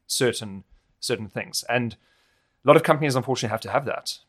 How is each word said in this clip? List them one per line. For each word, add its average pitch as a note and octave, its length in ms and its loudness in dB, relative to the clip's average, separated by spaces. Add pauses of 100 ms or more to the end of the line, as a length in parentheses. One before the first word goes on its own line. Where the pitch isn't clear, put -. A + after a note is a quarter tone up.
certain, G#2+ 560 -2 (380)
certain A2+ 280 -6
things. - 400 -8
And A#2+ 280 -2 (680)
a B2 40 2
lot D3 80 10
of D#3+ 60 4
companies, D3+ 320 2
unfortunately, B2 380 -2
have A2+ 100 -2
to G2 80 -10
have C3+ 160 0
that. - 320 -8 (100)